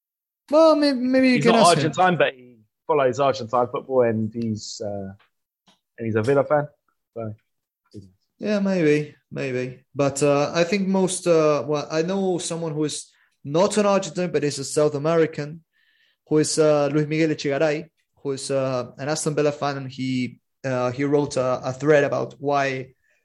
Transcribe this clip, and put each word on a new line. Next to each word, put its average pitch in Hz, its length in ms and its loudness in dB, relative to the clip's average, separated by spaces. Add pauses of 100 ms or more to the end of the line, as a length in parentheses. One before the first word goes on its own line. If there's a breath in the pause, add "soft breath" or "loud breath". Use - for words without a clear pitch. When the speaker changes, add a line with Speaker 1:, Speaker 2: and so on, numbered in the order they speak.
(500)
Speaker 1:
Well, 311 260 6
may-, 294 180 2
maybe 254 360 2
you 254 60 4
Speaker 2:
He's - 100 0
Speaker 1:
can 233 80 6
Speaker 2:
not 233 80 4
Speaker 1:
ask 170 160 8
him. 147 80 0
Speaker 2:
Argentine, 175 320 2
but 139 160 2
he 123 240 -20 (280)
follows 127 340 2
Argentine 127 480 0
football, 131 340 -2
and 110 320 0
he's, 113 500 -8
uh, 101 300 -10 (840)
and 117 80 -10
he's 110 100 -4
a 110 80 2
Villa 139 200 2
fan. 147 240 0 (480)
So. 113 180 -10 (1080)
Speaker 1:
Yeah, 208 200 -4
maybe, 156 560 0 (160)
maybe. 127 540 -8 (100)
But, 139 260 -2
uh, 143 320 2
I 170 100 2
think 190 240 -2
most, 190 400 0
uh, 151 400 2
well, 147 220 -4
I 160 120 -2
know 185 360 -2
someone 165 360 -8
who 151 100 -4
is - 260 -8 (340 soft breath)
not 180 340 0
an 208 80 2
Argentine, 190 460 -2
but 147 120 0
is 143 160 -4
a 135 40 -8
South 147 320 0
American, 156 680 -2 (640)
who 151 120 2
is, 151 200 0
uh, 147 320 4
Luis 151 160 0
Miguel 156 220 0
Echegaray, 151 600 -2 (320)
who 143 100 -6
is, 135 200 -8
uh, 131 460 -2
an 135 120 -6
Aston 156 260 -2
Villa 151 160 2
fan, 143 260 -6
and 135 140 -12
he, 127 480 -4 (260)
uh, 123 260 -2
he 131 120 -4
wrote 143 340 0
a, 127 260 -2
a 131 100 -6
thread 143 300 4
about 131 360 -4
why 135 540 -4 (320)